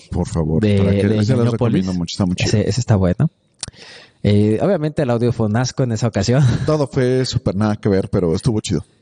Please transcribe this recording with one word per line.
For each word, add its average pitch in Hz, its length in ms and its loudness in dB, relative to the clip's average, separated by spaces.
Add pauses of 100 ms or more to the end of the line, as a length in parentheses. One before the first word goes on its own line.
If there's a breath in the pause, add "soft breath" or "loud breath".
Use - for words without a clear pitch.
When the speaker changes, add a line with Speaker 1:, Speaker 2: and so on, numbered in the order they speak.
(120)
Speaker 1:
Por 87 160 -2
favor, 80 340 0
Speaker 2:
de, 104 160 2
Speaker 1:
para 98 140 2
que 98 160 2
Speaker 2:
de 107 160 2
Speaker 1:
se 104 120 2
los 120 100 2
Speaker 2:
Ñoñópolis. 120 60 2 (340)
Speaker 1:
recomiendo 92 80 -2
mucho, 87 220 -4
está 104 100 0
muy 90 100 -2
chido. - 140 -2
Speaker 2:
Ese, - 200 0
ese 120 120 -2
está 110 160 2
bueno. 95 320 0 (960 loud breath)
Eh, 104 380 2
obviamente 156 420 0
el 123 60 0
audio 120 220 0
fue 113 160 -2
un 104 80 -2
asco 127 280 -2
en 120 100 -2
esa 113 140 -2
ocasión. 117 360 0 (120)
<laughs> - 100 -4
Speaker 1:
Todo 151 240 0
fue 127 360 0
súper - 300 -4
nada 104 220 0
que - 100 -4
ver, 95 220 0
pero 87 260 0
estuvo 107 240 -2
chido. - 240 -4 (180)